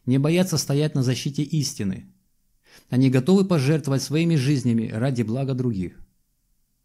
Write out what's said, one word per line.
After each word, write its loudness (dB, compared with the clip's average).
не 2
боятся 0
стоять 0
на 0
защите -2
истины. -4
Они 4
готовы 4
пожертвовать 0
своими 0
жизнями 0
ради -2
блага -2
других. -4